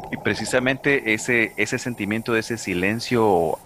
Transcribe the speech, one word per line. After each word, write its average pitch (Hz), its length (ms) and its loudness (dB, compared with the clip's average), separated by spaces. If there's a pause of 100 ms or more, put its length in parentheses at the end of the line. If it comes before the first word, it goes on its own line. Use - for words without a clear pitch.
(120)
Y - 60 -4
precisamente 127 960 0
ese, 113 420 0
ese 107 220 -2
sentimiento 113 540 -4
de 113 80 2
ese 113 180 -4
silencio 101 1080 2